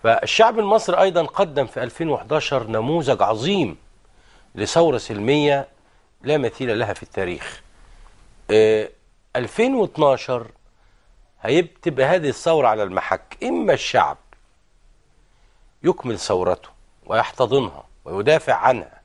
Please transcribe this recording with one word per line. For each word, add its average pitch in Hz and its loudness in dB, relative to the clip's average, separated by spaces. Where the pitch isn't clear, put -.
فالشعب 214 2
المصري 202 2
أيضًا 175 2
قدم 143 -2
في 120 -8
ألفين 156 -6
وحداشر 135 -2
نموذج 120 0
عظيم 113 -2
لثورة 147 2
سلمية 139 0
لا 147 -2
مثيل 120 -4
لها 104 -4
في - -12
التاريخ. - -8
آه، 107 4
ألفين 220 -2
واتناشر 135 0
هيبقى 143 0
هذه 156 0
الثورة 147 2
على 110 2
المحك، 95 -4
إما 220 0
الشعب 87 0
يكمل 117 -2
ثورته 90 -2
ويحتضنها 110 -2
ويدافع 113 0
عنها 107 -2